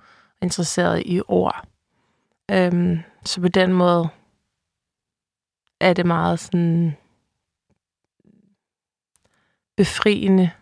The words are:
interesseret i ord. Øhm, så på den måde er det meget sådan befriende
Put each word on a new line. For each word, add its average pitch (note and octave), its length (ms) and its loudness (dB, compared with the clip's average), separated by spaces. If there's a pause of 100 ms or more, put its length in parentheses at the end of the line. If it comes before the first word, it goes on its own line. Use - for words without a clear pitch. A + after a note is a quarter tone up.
(420)
interesseret F3 640 -2
i F3+ 220 -2
ord. - 360 0 (840)
Øhm, F3 480 0 (260)
så - 160 -8
på F3+ 80 0
den F#3 240 2
måde F3 360 2 (1700)
er F3+ 120 2
det F3 140 0
meget E3+ 340 0
sådan E3+ 560 0 (2750)
befriende F#3+ 720 2 (120)